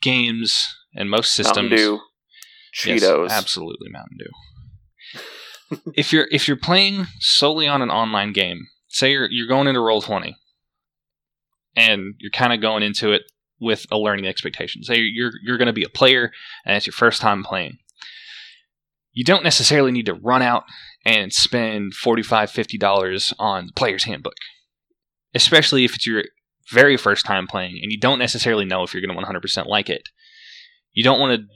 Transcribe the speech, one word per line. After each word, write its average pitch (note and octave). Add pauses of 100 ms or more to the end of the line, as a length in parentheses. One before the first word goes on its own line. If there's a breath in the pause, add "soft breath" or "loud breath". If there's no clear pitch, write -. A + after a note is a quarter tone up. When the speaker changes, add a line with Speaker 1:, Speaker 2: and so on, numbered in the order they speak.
Speaker 1:
games A#2 (260)
and G2+
most A2
Speaker 2:
Mountain G#2
Speaker 1:
systems A2
Speaker 2:
Dew, G#2+ (840 soft breath)
Speaker 1:
Yes, A2
Speaker 2:
Cheetos. F2+
Speaker 1:
absolutely F#2
Mountain -
Dew. -
<laughs> D#3+
If -
you're, D#3
if -
you're C#3
playing G3 (140)
solely D3+
on C#3+
an A#2+
online G#2
game, F2+ (200)
say C3+
you're, C3+
you're A#2+
going C3+
into C3
Roll A2
twenty, F#2+ (1400)
and G#2
you're G#2
kinda A#2+
going G#2+
into G#2
it G2+ (360)
with A2+
a G#2+
learning G2+
expectation. -
Say A#2+
you're, A2+ (120)
you're A#2+
gonna A#2+
be G#2
a -
player, B2+ (340 loud breath)
and G2+
it's G#2
your F#2+
first -
time G2+
playing. F#2 (1300 loud breath)
You A#2+
don't F3
necessarily D3
need A#2+
to G2
run A#2
out A#2+ (420 loud breath)
and G#2+
spend G#2+
forty-five, A2+
fifty A2
dollars G2
on F#2+
the F2+
player's G2+
handbook, F2 (1000)
especially C#3+
if -
it's -
your A2 (480)
very C3+
first G2+
time F#2+
playing F2+
and G#2+
you G#2+
don't B2
necessarily A#2
know F#2
if F2+
you're F#2
gonna F#2+
one F#2
hundred F#2+
percent F2+
like G2+
it. - (880 soft breath)
You A2+
don't B2+
wanna C3 (160)